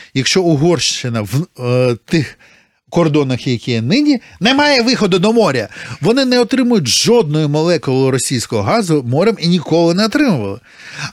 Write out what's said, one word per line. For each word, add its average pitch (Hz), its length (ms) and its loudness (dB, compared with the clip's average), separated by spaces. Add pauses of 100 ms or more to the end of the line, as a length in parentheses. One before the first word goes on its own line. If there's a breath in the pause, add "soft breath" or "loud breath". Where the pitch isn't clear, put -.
(140 loud breath)
якщо 135 280 0
Угорщина 143 800 0
в, 120 240 -4 (140)
е, 123 440 0
тих - 340 -4 (520 soft breath)
кордонах, 147 560 0
які 127 240 -4
є 113 120 -2
нині, 262 380 0 (200 loud breath)
не 240 140 2
має 285 280 2
виходу 202 360 0
до 208 140 2
моря? 147 360 0 (320 loud breath)
Вони 240 240 2
не 247 160 2
отримують 240 480 0
жодної 156 600 0
молекули 147 600 0
російського 123 520 -2
газу 160 440 0
морем 180 340 0
і 165 80 -2
ніколи 170 460 2
не 202 100 0
отримували. 170 540 0 (540 loud breath)